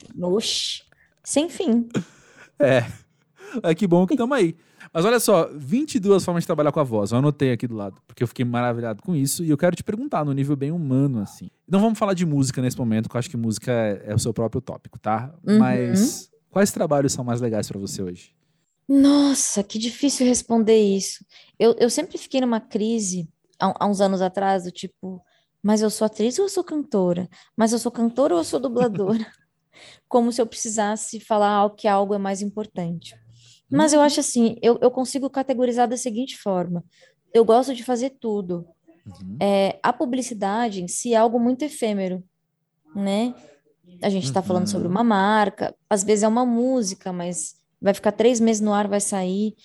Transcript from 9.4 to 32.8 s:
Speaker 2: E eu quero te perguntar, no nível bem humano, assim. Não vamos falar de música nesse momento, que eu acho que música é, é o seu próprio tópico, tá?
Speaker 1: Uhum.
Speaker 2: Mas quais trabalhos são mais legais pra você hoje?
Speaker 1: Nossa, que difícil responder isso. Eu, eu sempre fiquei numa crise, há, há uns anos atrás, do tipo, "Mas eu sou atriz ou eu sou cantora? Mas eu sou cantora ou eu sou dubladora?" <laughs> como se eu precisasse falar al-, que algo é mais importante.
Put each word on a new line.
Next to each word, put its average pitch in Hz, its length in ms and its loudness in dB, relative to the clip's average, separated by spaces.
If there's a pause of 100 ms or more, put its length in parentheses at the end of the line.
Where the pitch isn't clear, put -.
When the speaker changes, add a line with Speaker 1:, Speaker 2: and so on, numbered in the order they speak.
Speaker 2:
E 156 60 0
eu 143 60 2
quero 175 200 2
te - 80 -10
perguntar, 220 400 -4
no 143 80 -2
nível 139 240 -2
bem 139 140 -4
humano, 135 500 0
assim. - 280 -10 (200)
Não 196 120 2
vamos 226 180 2
falar 196 160 0
de 175 120 -2
música 135 340 0
nesse 127 160 -2
momento, 110 320 -2
que - 80 -8
eu - 20 -2
acho 117 120 -6
que 123 60 -8
música 113 340 -4
é, 110 420 -2
é - 20 -4
o 110 40 0
seu 120 140 -4
próprio 117 280 -2
tópico, - 380 -14
tá? 110 340 -4 (140)
Speaker 1:
Uhum. 214 120 4
Speaker 2:
Mas 127 720 2 (200)
quais 202 220 2
trabalhos 143 400 2
são 131 120 -6
mais 120 160 -2
legais 110 280 -2
pra 98 100 -10
você 98 240 -8
hoje? 90 320 -12 (540)
Speaker 1:
Nossa, 277 760 4
que 220 160 -6
difícil 247 480 0
responder 226 500 4
isso. 196 480 0 (340)
Eu, 226 200 4
eu 240 100 4
sempre 320 300 -4
fiquei - 220 -4
numa 233 200 0
crise, 208 680 -4 (300)
há, - 260 -2
há 202 40 2
uns 196 120 0
anos 190 200 2
atrás, 190 440 0
do 180 80 -10
tipo, 185 500 -14 (400)
"Mas 214 180 2
eu 214 100 2
sou 214 160 -2
atriz 214 340 -2
ou 403 60 2
eu - 20 -2
sou 359 160 -4
cantora? 185 640 -2 (280)
Mas 220 160 2
eu 240 60 0
sou 233 140 -4
cantora 247 420 0
ou 330 60 2
eu 311 40 -2
sou 302 140 -4
dubladora?" 226 680 0
<laughs> - 140 -20 (680)
como 240 240 2
se 240 80 -2
eu 226 60 2
precisasse 220 760 -4
falar 208 300 2
al-, 202 240 2
que 220 140 -4
algo 202 260 2
é 202 40 -2
mais 196 240 -4
importante. 190 720 -8 (560)